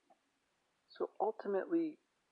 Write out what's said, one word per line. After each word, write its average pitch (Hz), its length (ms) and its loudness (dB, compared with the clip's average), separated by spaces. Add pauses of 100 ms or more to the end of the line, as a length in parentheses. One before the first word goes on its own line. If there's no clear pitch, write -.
(960)
So 180 120 -2 (100)
ultimately, 190 760 0 (340)